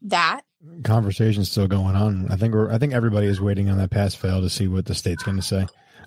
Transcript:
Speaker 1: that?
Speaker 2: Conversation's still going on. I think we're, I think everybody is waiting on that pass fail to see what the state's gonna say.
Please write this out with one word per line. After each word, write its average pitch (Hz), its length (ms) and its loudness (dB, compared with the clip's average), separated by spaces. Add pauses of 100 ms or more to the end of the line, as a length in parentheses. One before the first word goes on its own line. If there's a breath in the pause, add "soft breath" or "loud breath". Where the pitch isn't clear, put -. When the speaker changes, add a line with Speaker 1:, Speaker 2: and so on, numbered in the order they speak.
Speaker 1:
that? 185 380 0 (440)
Speaker 2:
Conversation's 107 640 2
still 101 180 0
going 95 280 0
on. 98 340 0
I 98 60 0
think 110 180 0
we're, 107 160 2
I 113 80 0
think 143 140 0
everybody 104 340 2
is 98 140 0
waiting 98 300 0
on 98 80 2
that 95 120 0
pass 101 240 0
fail 95 280 -2
to 92 80 0
see 98 180 -2
what 92 180 -2
the 87 80 -4
state's - 280 -4
gonna 95 200 -4
say. 95 240 -2 (400 loud breath)